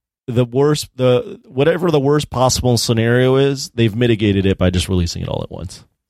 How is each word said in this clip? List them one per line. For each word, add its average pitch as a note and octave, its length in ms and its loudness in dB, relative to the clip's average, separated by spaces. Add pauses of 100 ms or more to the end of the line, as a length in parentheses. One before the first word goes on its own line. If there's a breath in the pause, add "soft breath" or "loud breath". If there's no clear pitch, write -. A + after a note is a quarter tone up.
(280)
the B2 180 0
worst, C#3+ 500 0
the, B2 500 0
whatever E3 460 0
the D3+ 80 2
worst C#3+ 300 0
possible B2 480 0
scenario A#2+ 580 2
is, C#3 360 -2
they've A2+ 240 0
mitigated G#2+ 500 2
it F#2+ 120 2
by F#2 120 2
just F2+ 180 -2
releasing F2 360 -2
it - 40 -8
all - 160 -6
at - 80 -12
once. F2 320 -14 (260)